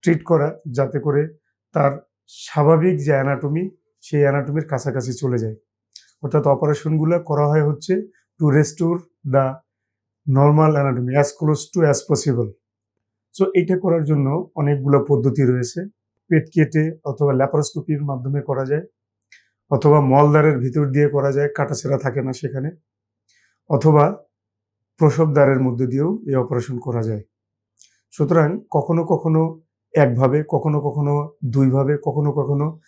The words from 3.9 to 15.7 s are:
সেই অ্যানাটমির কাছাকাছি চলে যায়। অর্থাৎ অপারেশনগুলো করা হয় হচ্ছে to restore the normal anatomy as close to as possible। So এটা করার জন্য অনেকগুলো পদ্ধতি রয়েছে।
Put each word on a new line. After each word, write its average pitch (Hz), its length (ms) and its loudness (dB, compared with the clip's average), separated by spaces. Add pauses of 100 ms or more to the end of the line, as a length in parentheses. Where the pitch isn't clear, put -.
সেই 147 200 -2
অ্যানাটমির 143 440 0
কাছাকাছি 131 480 -6
চলে 123 260 -2
যায়। 110 160 -4 (680)
অর্থাৎ 139 240 0
অপারেশনগুলো 151 760 0
করা 147 260 -2
হয় 151 160 2
হচ্ছে 151 400 -2 (380)
to 156 80 2
restore 151 500 0 (300)
the 135 240 2 (800)
normal 147 400 6
anatomy 131 440 -2
as 143 120 4 (160)
close 151 180 0 (160)
to 170 80 2
as 143 120 2 (160)
possible। 120 360 -2 (920)
So 190 140 2
এটা 180 240 0
করার 170 260 0
জন্য 143 500 -2
অনেকগুলো 143 540 0
পদ্ধতি 135 340 0
রয়েছে। 123 420 -2 (440)